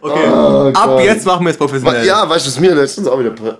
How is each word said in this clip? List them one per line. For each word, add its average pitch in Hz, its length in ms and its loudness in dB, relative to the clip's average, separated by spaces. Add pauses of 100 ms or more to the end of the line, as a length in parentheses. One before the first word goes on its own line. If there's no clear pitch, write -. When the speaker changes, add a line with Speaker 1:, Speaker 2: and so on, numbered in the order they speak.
Speaker 1:
Okay, 156 280 -2
Speaker 2:
Oh 143 440 2
Speaker 1:
ab - 120 2
Speaker 2:
Gott. 131 180 2
Speaker 1:
jetzt 220 220 0
machen 175 200 0
wir 160 60 0
es - 60 -6
professionell. 135 440 -2
Speaker 2:
Wa-, 117 40 0
ja, 190 240 0
weißt 160 160 0
du, 139 60 -4
was 120 80 -8
mir 180 160 4
letztens 139 320 -2
auch 131 120 0
wieder 113 120 -2
pa-, 110 280 -10